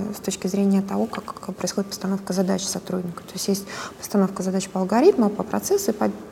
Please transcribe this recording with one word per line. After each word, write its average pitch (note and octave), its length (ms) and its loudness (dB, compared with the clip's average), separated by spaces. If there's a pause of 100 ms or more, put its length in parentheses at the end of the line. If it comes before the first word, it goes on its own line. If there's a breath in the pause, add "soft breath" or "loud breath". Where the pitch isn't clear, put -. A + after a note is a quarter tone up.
(180)
с - 40 -14
точки - 260 -4
зрения G3 340 4
того, G3 240 0
как, - 200 -8
как - 280 -10
происходит G3 360 -2
постановка G3 420 -4
задач F#3 320 2
сотрудника. F3+ 600 -6
То - 100 -18
есть - 160 -4
есть G3 160 0 (340 loud breath)
постановка F#3+ 420 2
задач F#3+ 280 0
по F#3 100 -4
алгоритму, A3+ 500 6
по - 140 -4
процессу F4+ 480 0
и - 20 2
по, G#3+ 160 2 (220)